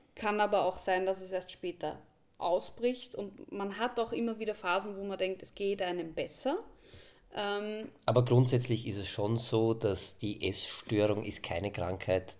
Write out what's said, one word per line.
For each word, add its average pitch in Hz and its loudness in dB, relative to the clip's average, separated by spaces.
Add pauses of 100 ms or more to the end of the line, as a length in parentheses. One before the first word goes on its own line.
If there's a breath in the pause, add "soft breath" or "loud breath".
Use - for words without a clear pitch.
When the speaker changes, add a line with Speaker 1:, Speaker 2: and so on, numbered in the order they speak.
(140)
Speaker 1:
kann 208 0
aber 202 4
auch 185 0
sein, 190 2
dass 190 0
es 185 -12
erst 180 -6
später 165 -6 (380)
ausbricht 233 0
und 202 -10
man 202 -4
hat 240 0
auch 226 -2
immer 226 -2
wieder 214 -2
Phasen, 196 0
wo 196 -6
man 196 -4
denkt, 190 -2
es - -14
geht 196 -2
einem 175 -2
besser. 262 -2 (800 loud breath)
Ähm, 208 -2 (160)
Speaker 2:
Aber 123 6
grundsätzlich 123 4
ist 101 -2
es 95 -6
schon 107 0
so, 113 4
dass 104 0
die 104 -4
Essstörung 104 0
ist - -6
keine 92 -2
Krankheit, 92 -2